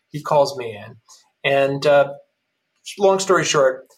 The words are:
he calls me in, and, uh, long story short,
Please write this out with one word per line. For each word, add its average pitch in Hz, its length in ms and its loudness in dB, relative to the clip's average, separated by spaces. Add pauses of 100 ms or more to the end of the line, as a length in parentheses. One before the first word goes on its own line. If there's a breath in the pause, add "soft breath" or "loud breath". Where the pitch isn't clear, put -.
he 147 120 -14
calls 143 360 0
me 113 200 -12
in, 104 200 -18 (480 soft breath)
and, 139 420 0
uh, 143 280 2 (840)
long 190 220 2
story 175 240 0
short, 131 420 0 (120)